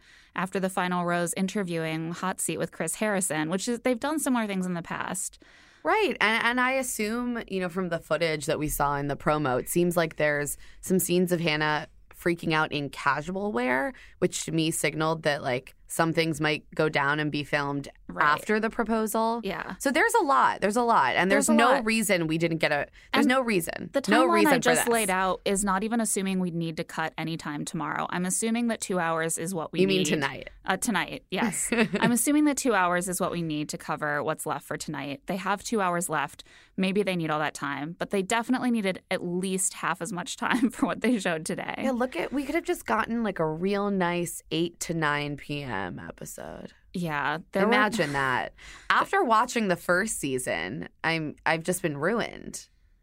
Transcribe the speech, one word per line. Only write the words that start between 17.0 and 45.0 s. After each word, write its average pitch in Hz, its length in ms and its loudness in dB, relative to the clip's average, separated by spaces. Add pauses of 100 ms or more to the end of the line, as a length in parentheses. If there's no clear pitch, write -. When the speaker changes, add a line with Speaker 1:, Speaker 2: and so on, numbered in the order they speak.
Speaker 2:
and 151 140 0
be 147 100 -2
filmed 143 460 -2 (200)
Speaker 1:
Right. 170 160 0
Speaker 2:
after 180 360 2
the 220 80 0
proposal. 226 760 0
Speaker 1:
Yeah. 190 360 -8
Speaker 2:
So 285 120 0
there's 370 240 4
a 440 100 6
lot. 247 360 4
There's 202 160 2
a 247 60 4
lot. 180 340 6
And 180 140 4
there's 214 160 4
Speaker 1:
There's 220 80 6
a 226 40 8
Speaker 2:
no 240 120 8
Speaker 1:
lot. 247 160 4
Speaker 2:
reason 196 400 2
we 156 100 0
didn't 165 220 2
get 151 140 2
a, 143 140 -2 (280)
there's 269 100 6
Speaker 1:
And - 20 6
Speaker 2:
no 262 140 4
reason. 202 520 -2
Speaker 1:
the 185 160 0
Speaker 2:
No 240 180 6
Speaker 1:
timeline 339 60 4
Speaker 2:
reason 311 200 6
Speaker 1:
I 254 40 6
Speaker 2:
for 240 40 2
Speaker 1:
just 160 240 4
Speaker 2:
this. 240 80 2
Speaker 1:
laid 220 160 2
out 185 380 0
is 196 180 0
not 196 200 0
even 226 160 0
assuming 190 400 0
we 180 100 0
need 165 280 -4
to 165 60 -2
cut - 320 -6
any 160 220 -4
time 147 260 -6
tomorrow. 151 460 -4
I'm 180 160 -2
assuming 226 420 0
that 226 140 -2
two 185 160 -2
hours 165 400 0
is 190 160 -6
what 156 180 -6
we 165 80 0
Speaker 2:
You 190 60 6
mean 190 120 2
Speaker 1:
need. 147 80 2
Speaker 2:
tonight? 143 440 -2 (160)
Speaker 1:
Uh, 190 100 0
tonight, 175 540 -2
yes. 202 400 -2 (140)
Speaker 2:
<laughs> 170 160 -2
Speaker 1:
I'm - 120 4
assuming 294 320 4
that 285 140 2
two 233 160 2
hours 180 340 2
is 180 100 -4
what 185 120 0
we 175 100 -4
need 151 300 -4
to 170 80 -8
cover 147 440 -4
what's 156 220 -4
left 143 220 -6
for 151 100 -6
tonight. 139 500 -8
They 180 100 -2
have 196 260 -2
two 220 180 -2
hours 175 300 0
left. 147 340 -4 (340)
Maybe 190 240 2
they 190 140 0
need 160 140 -2
all 151 100 0
that 147 140 -2
time, 143 440 -6
but 175 120 -4
they 196 120 0
definitely 233 480 0
needed 196 400 0
at 185 120 -2
least 185 520 -2
half - 260 -4
as 170 120 -6
much 175 240 -8
time 226 340 2
<laughs> - 40 -16
for 254 120 0
what - 160 -2
they 226 160 4
showed 165 260 -2
today. - 340 -4
Speaker 2:
Yeah, 269 120 -2
look 254 260 -2
at, - 160 -4
we 277 120 -2
could 285 100 -6
have 339 100 0
just - 220 -4
gotten, 226 380 -2
like, 190 160 -2
a 160 60 0
real 196 440 0
nice 175 520 0 (100)
eight 170 280 -2
to - 140 -4
nine 147 420 0